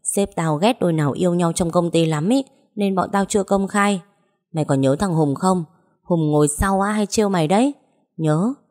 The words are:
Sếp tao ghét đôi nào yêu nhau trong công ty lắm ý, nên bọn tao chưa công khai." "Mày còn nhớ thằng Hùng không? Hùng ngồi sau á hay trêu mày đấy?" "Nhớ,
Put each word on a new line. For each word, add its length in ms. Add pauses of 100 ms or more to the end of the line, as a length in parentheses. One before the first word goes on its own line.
Sếp 340
tao 200
ghét 240
đôi 120
nào 200
yêu 220
nhau 180
trong 180
công 200
ty 160
lắm 220
ý, 160 (320)
nên 180
bọn 180
tao 120
chưa 180
công 260
khai." 340 (500)
"Mày 120
còn 160
nhớ 160
thằng 180
Hùng 200
không? 300 (380)
Hùng 280
ngồi 180
sau 320
á 120
hay 140
trêu 220
mày 200
đấy?" 260 (420)
"Nhớ, 380 (160)